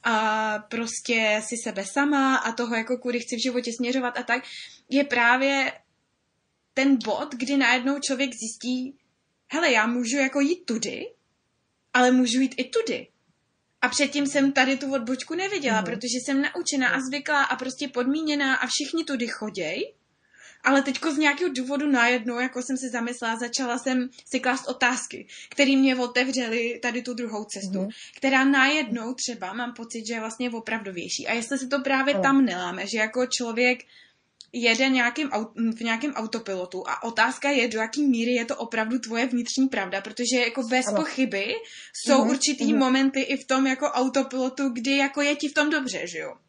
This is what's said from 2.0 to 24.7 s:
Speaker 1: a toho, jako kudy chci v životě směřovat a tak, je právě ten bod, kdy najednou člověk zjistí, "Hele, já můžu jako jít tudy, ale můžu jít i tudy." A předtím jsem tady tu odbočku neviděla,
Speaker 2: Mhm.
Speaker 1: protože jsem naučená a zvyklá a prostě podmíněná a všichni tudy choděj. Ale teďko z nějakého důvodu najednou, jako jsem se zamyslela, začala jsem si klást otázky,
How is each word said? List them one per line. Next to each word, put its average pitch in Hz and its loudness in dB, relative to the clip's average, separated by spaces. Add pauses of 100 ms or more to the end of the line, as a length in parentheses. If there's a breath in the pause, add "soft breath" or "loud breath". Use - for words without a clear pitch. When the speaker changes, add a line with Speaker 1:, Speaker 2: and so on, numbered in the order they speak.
Speaker 1:
a 220 -2
toho, 233 -2
jako 226 -2
kudy 240 -2
chci 233 -6
v 226 -4
životě 240 -2
směřovat 247 -2
a 262 -4
tak, 247 0 (480 loud breath)
je 285 4
právě 262 4 (1000)
ten 269 6
bod, 254 -2
kdy 254 0
najednou 254 4
člověk 269 0 (100)
zjistí, 254 -4 (540)
"Hele, 311 2
já 220 4
můžu 240 0
jako 269 0
jít 311 0
tudy, - -4 (880)
ale 247 8
můžu 254 4
jít 269 0
i 254 -2
tudy." 392 -2 (760)
A 247 2
předtím 285 0
jsem 277 4
tady 262 4
tu 269 -4
odbočku 262 -4
neviděla, 349 0
Speaker 2:
Mhm. 196 -2
Speaker 1:
protože 240 -4
jsem 277 2
naučená 294 0
a - 0
zvyklá 277 0
a 254 -2
prostě 262 -6
podmíněná 277 0
a - -2
všichni 294 -4
tudy 247 -4
choděj. 202 -6 (720 loud breath)
Ale 269 6
teďko 285 -2
z 269 -2
nějakého 302 2
důvodu 269 -2
najednou, 240 2
jako 254 -4
jsem 262 -4
se 254 -6
zamyslela, 233 -4
začala 240 -4
jsem 254 0 (180 loud breath)
si 254 -2
klást 254 -2
otázky, 254 -2 (220 loud breath)